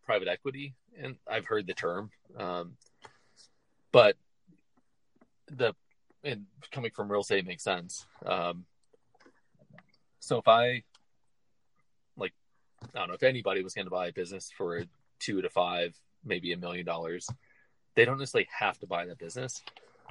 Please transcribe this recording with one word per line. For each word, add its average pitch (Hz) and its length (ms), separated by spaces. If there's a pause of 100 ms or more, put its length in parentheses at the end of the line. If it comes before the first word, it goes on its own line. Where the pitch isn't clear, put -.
private 98 220
equity, 135 460 (220)
and 131 200 (120)
I've 113 180
heard 107 200
the 92 80
term, 92 360 (280)
um, 87 380 (1160)
but 110 240 (1300)
the, 123 260 (480)
and 110 240 (240)
coming 120 220
from 104 180
real 101 120
estate 98 240
makes 90 180
sense. 90 420 (180)
Um, 90 400 (1600)
so - 180
if - 80
I, 120 380 (1300)
like, 95 160 (640)
I 104 60
don't 90 80
know, 87 60
if - 100
anybody 101 400
was 92 100
gonna 95 160
buy 90 180
a 87 40
business 92 440
for 85 280 (340)
two 95 240
to 90 80
five, 87 480 (260)
maybe 87 280
a 87 40
million 87 300
dollars, 85 420 (680)
they 117 80
don't 131 140
necessarily 131 380
have 101 220
to - 80
buy 87 200
that 87 120
business. 123 440 (480)